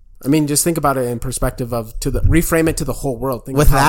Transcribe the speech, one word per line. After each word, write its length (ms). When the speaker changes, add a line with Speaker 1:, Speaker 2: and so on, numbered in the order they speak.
Speaker 1:
I 40
mean, 180
just 180
think 140
about 180
it 100
in 120
perspective 560
of, 260
to 100
the, 100
reframe 480
it 100
to 60
the 80
whole 260
world. 260
Think 140
Speaker 2:
With 100
Speaker 1:
of 60
how 40